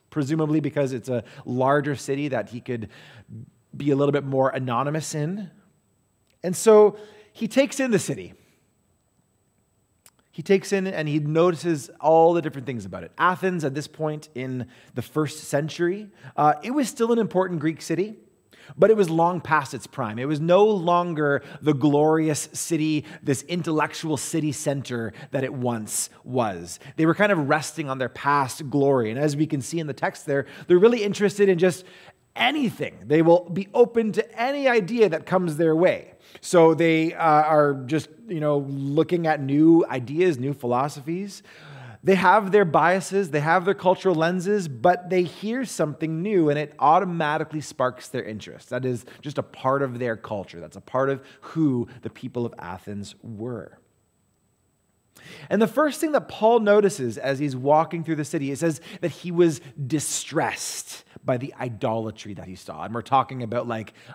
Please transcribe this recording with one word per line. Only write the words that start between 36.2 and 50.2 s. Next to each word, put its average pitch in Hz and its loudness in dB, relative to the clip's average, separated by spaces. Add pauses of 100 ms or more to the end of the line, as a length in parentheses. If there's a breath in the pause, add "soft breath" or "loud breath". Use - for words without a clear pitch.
So 165 6
they, 165 2
uh, 170 -6
are 151 4 (120)
just, 143 -2 (180)
you 175 -6
know, 151 0
looking 143 -2
at 151 0
new 156 6
ideas, 135 -2
new 135 -4
philosophies. 147 -4 (640 loud breath)
They 190 4
have 190 4
their 202 6
biases, 175 2
they 147 0
have 165 2
their 190 2
cultural 185 2
lenses, 180 0
but 175 0
they 180 2
hear 226 -6
something 160 -4
new 185 2
and 143 0
it 147 -6
automatically 156 0
sparks - -4
their 123 -6
interest. - -14
That 127 -6
is 127 -4 (160 loud breath)
just 147 -12
a 127 -4
part 135 -2
of 123 -6
their 120 -4
culture. 95 -12